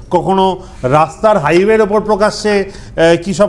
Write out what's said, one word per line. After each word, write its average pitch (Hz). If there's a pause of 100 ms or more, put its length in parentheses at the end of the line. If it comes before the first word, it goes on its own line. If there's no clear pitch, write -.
(100)
কখনো 185 (200)
রাস্তার 156
হাইওয়ের 185
ওপর 208
প্রকাশ্যে, 202
আহ, 165
কী 196
সব 190